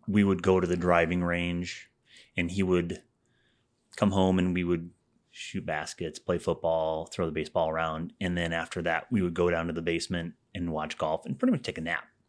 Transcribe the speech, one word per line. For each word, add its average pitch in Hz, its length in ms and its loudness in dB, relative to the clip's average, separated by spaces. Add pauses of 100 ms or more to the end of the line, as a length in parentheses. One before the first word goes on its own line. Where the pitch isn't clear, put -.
we 101 160 6
would 95 180 2
go 95 160 6
to 90 80 2
the 90 100 2
driving 87 460 4
range, 87 680 -4 (460)
and 85 140 -2
he 95 140 0
would 87 380 0 (920)
come 101 140 4
home, 95 280 4
and 90 160 2
we 90 100 0
would 87 260 0 (400)
shoot - 340 -10
baskets, 78 540 -6
play 87 200 -2
football, 80 680 0
throw 87 200 -4
the 80 60 -4
baseball 80 360 -2
around. 80 520 -4
And 90 160 -2
then 85 160 0
after 82 300 -4
that, 82 300 -2
we 101 100 2
would 87 120 0
go 87 160 2
down 85 180 0
to 82 40 -2
the 82 100 -4
basement 85 520 -4 (200)
and 87 180 -4
watch 78 260 -6
golf 80 280 -2
and - 120 -6
pretty 254 140 2
much 156 100 -2
take - 160 -6
a 82 40 -8
nap. 82 220 -6 (240)